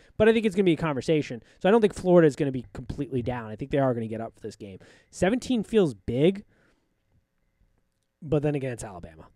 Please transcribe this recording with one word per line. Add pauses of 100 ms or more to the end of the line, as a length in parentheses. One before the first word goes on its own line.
(160)
But
I
think
it's
gonna
be
a
conversation. (180)
So
I
don't
think
Florida
is
gonna
be
completely
down.
I
think
they
are
gonna
get
up
for
this
game. (320)
Seventeen
feels
big, (1800)
but
then
again,
it's
Alabama.